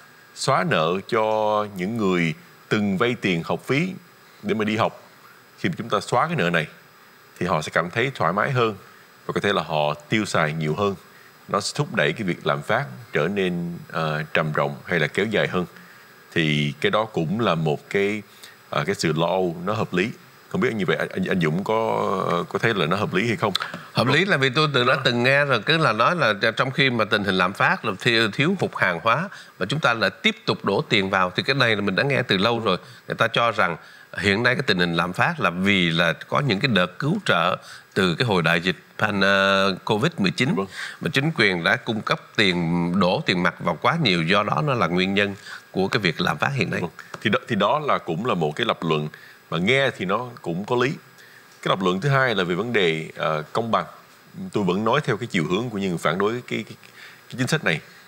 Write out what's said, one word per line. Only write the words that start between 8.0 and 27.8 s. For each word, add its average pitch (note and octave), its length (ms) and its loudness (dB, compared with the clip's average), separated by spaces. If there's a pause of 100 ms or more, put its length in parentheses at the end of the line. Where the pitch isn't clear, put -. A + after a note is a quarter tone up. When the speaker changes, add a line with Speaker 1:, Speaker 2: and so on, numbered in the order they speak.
Speaker 1:
thoải E2+ 180 0
mái A2+ 180 0
hơn A2+ 240 0 (500)
và - 60 -6
có F2 100 -2
thể G2+ 120 2
là F2+ 100 0
họ D2+ 300 0
tiêu G#2+ 320 -2
xài D#2+ 280 0
nhiều D#2 220 -2
hơn. G2+ 200 0 (520)
Nó G2 120 0
sẽ - 160 -4
thúc D3 200 -4
đẩy D2+ 180 2
cái - 100 -6
việc F2 240 -4
lạm D2 140 0
phát A#2+ 240 -2 (280)
trở D#2 140 2
nên, F2 500 -2 (140)
ờ, D#2+ 320 -4 (100)
trầm D#2+ 200 0
trọng D2 220 -2 (100)
hay F2+ 140 0
là D2+ 80 0
kéo G2 180 -2
dài F#2+ 220 0
hơn. F2+ 180 -2 (680)
Thì D2+ 480 0
cái G2+ 100 0
đó G#2+ 140 2
cũng F2 340 -2
là G2 160 2
một D#2 340 -2
cái, G2+ 320 0 (480)
ờ, C#2+ 160 -2
cái G2 100 -2
sự D#2+ 180 0
lo D#2+ 140 0
âu F2+ 280 0 (100)
nó G#2 80 -2
hợp G#2+ 200 -4
lý. F#2 180 0 (440)
Không F#2 60 0
biết A#2+ 140 0
như G2 100 -2
vậy D#2+ 120 2
anh, - 120 -4
anh, F#2+ 140 -4
anh F#2 180 0
Dũng D#2 220 0
có, G#2 840 0
có G2+ 100 -4
thấy A#2 140 2
là F#2 120 0
nó E2+ 100 0
hợp G2+ 180 -2
lý G#3 140 0
hay - 80 0
không? G2+ 180 0 (400)
Speaker 2:
Hợp A#2 140 2
lý D3 180 4
là F#3 120 2
vì C3+ 120 2
tôi D#3 240 2
từng B2 140 2
đã C3+ 160 4
từng A#2+ 200 2
nghe C#3 220 4
rồi, B2+ 200 2
cứ D#3+ 120 4
là C#3 160 4
nói B2 220 2
là B2+ 180 2 (240)
trong C3+ 140 0
khi C3+ 180 2
mà A2+ 160 2
tình G2+ 180 2
hình F#2+ 120 2
lạm F#2 180 2
phát D3+ 320 0